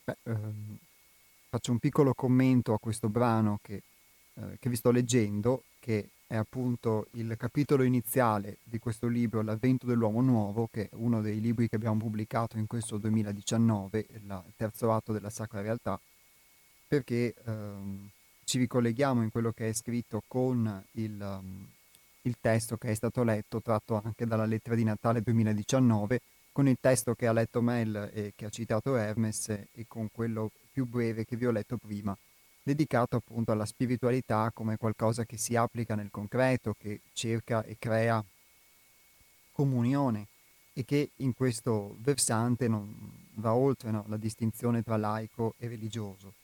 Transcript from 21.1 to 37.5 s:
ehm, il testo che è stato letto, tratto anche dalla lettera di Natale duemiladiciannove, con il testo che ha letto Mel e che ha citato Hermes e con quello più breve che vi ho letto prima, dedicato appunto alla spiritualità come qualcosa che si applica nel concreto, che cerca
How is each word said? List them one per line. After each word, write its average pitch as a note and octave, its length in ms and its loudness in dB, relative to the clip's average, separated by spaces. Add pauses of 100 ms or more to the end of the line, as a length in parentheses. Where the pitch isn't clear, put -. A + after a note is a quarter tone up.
ehm, G2 460 -10 (560)
il B2 180 -2
testo A2+ 360 2
che - 120 -6
è G#2+ 60 0
stato A#2+ 280 -2
letto, A2 380 0
tratto G#2+ 420 -2
anche A2 240 -6
dalla A2 200 0
lettera A2+ 280 -2
di A2+ 100 2
Natale A2+ 360 2
duemiladiciannove, A2 1000 2 (320)
con C#3 160 4
il B2+ 100 4
testo B2 360 2
che B2 120 -2
ha A2+ 60 4
letto A2+ 300 2
Mel A2 500 0
e G#2 240 -6
che G#2+ 80 -12
ha G#2 60 -8
citato A#2 460 -2
Hermes G#2+ 520 0
e G#2+ 400 -6
con A2 240 -8
quello A2 380 -4 (200)
più C3 160 -2
breve A#2 380 -2
che B2 120 -6
vi A#2+ 100 0
ho B2 40 4
letto A2 280 -2
prima, G#2 380 -6 (460)
dedicato C#3 540 0
appunto A2+ 360 -2
alla G#2+ 120 0
spiritualità A#2+ 880 0
come A2 240 -4
qualcosa A2+ 480 0
che A2 140 -12
si - 180 -2
applica A#2 380 0
nel G#2 160 -6
concreto, A#2 680 0
che G#2 220 -10 (140)
cerca A2+ 500 -2